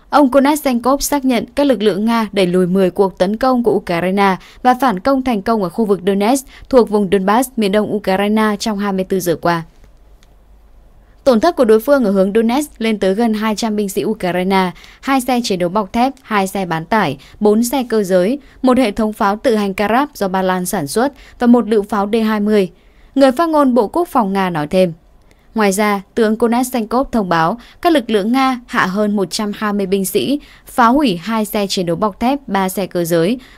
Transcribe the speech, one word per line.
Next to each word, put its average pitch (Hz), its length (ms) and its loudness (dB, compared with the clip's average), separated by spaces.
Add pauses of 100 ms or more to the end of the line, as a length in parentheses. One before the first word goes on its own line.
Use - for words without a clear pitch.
Ông 269 220 4
Konashenkov 269 680 0
xác 285 240 -2
nhận 240 200 0 (100)
các 285 120 0
lực 226 140 2
lượng 208 240 0
Nga 226 260 0
đẩy 190 160 2
lùi 180 200 2
mười 185 240 2
cuộc 190 260 0
tấn 202 200 0
công 254 260 0
của 226 80 2
Ukraine 190 640 0 (280)
và 247 180 4
phản 247 180 0
công 269 220 0
thành 240 200 -2
công 220 220 -2
ở 170 60 -4
khu 226 160 -2
vực 190 220 0
Donetsk 202 400 0 (220)
thuộc 233 200 4
vùng 202 220 0
Donbass, 202 460 2
miền 208 140 0
đông 208 240 0
Ukraine 208 640 0
trong 214 180 -4
hai 202 160 -4
mươi 190 160 -2
tư 190 100 -2
giờ 175 160 -2
qua. 170 280 -2 (1600)
Tổn 240 160 4
thất 339 160 2
của 262 100 2
đối 220 140 4
phương 269 260 2
ở 196 60 0
hướng 196 220 2
Donetsk 233 440 0
lên 220 220 -2
tới 190 160 0
gần 226 180 0
hai 214 220 -4
trăm 214 200 -4
binh 208 140 -2
sĩ 196 140 -4
Ukraine, 185 680 0 (300)
hai 269 200 0
xe 254 220 -2
chiến 196 160 -4
đấu 175 100 -2
bọc 196 240 -4
thép, 254 280 0
hai 196 260 -2
xe 190 180 -4
bán 165 200 -4
tải, 170 320 0 (220)
bốn 214 240 4
xe 254 260 -2
cơ 220 140 0
giới, 185 360 0 (220)
một 254 160 4
hệ 240 140 2
thống 214 220 -2
pháo 208 220 0
tự 226 200 0
hành 202 180 -2
Karab 214 400 0
do 202 140 -4
Ba 190 140 -2
Lan 185 240 -2
sản 175 220 -4
xuất 262 260 -2 (260)
và 247 80 0
một 240 220 4
lựu 214 140 0
pháo 208 300 -4
D - 20 -2 (100)
hai 214 140 -2
mươi. 208 320 0 (440)
Người 269 160 4
phát 330 180 -2
ngôn 285 240 2
Bộ 233 140 2
Quốc 339 200 -2
phòng 202 260 -2
Nga 190 160 0
nói 151 180 -4
thêm. 185 260 2 (640)
Ngoài 208 160 2
ra, 202 300 0 (140)
tướng 220 200 2
Konashenkov 240 760 -2
thông 208 180 -2
báo 170 280 0 (240)
các 349 120 2
lực 254 160 0
lượng 214 220 0
Nga 262 360 0
hạ 220 180 0
hơn 208 300 -2
một 185 160 -2
trăm 208 240 -6
hai 208 180 -4
mươi 202 120 -2
binh 190 200 0
sĩ, - 340 -2 (260)
phá 233 220 2
hủy 247 360 2
hai 220 220 -2
xe 208 220 -4
chiến 190 180 -4
đấu 165 100 -2
bọc 196 240 -4
thép, 269 280 -2
ba 190 220 -2
xe 185 180 -4
cơ 175 180 -2
giới, 170 340 0 (180)